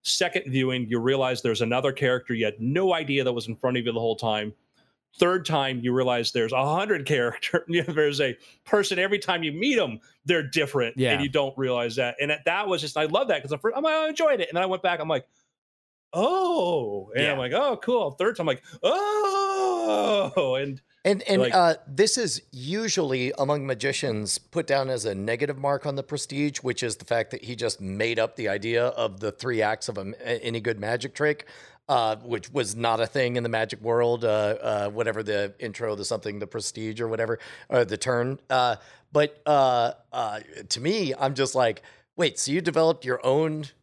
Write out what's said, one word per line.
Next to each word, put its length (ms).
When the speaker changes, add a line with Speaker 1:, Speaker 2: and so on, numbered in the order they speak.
Speaker 1:
Second 500
viewing, 380
you 100
realize 420
there's 200
another 300
character 420
you 120
had 140
no 340
idea 300
that 100
was 140
in 80
front 220
of 80
you 60
the 80
whole 160
time. 380
Third 280
time, 360
you 120
realize 380
there's 220
a 120
hundred 300
character. 600
<laughs> 40
You 140
know, 100
there's 260
a 160
person 340
every 200
time 240
you 80
meet 280
'em, 200
they're 180
different, 540
Speaker 2:
Yeah. 160
Speaker 1:
and 100
you 60
don't 280
realize 400
that. 220
And 120
that, 140
that 220
was 140
just, 160
I 80
love 240
that 120
'cause 100
the 80
fir-, 160
I'm 80
like, 100
"I 160
enjoyed 320
it," 80
and 80
then 60
I 40
went 160
back, 160
I'm 80
like, 180
"Oh," 1000
and 80
Speaker 2:
Yeah. 100
Speaker 1:
I'm 40
like, 160
"Oh, 240
cool." 340
Third 240
time, 140
I'm 60
like, 80
"Oh," 1800
and 220
Speaker 3:
And, 180
and, 180
Speaker 1:
Like 120
Speaker 3:
uh, 220
this 300
is 240
usually 880
among 260
magicians 720
put 300
down 220
as 160
a 100
negative 420
mark 280
on 100
the 80
Prestige, 560
which 240
is 140
the 80
fact 260
that 120
he 120
just 240
made 400
up 160
the 140
idea 380
of 340
the 100
three 300
acts 260
of 100
a, 140
a, 200
any 160
good 180
magic 360
trick, 340
uh, 300
which 340
was 240
not 240
a 80
thing 300
in 60
the 60
magic 320
world, 440
uh, 20
uh, 280
whatever 340
the 340
intro, 380
the 80
something, 360
the 80
Prestige 520
or 80
whatever, 320
uh, 160
the 120
turn. 400
Uh, 260
but, 320
uh, 480
uh, 280
to 140
me, 360
I'm 160
just 220
like, 260
"Wait, 200
so 140
you 100
developed 440
your 200
own 400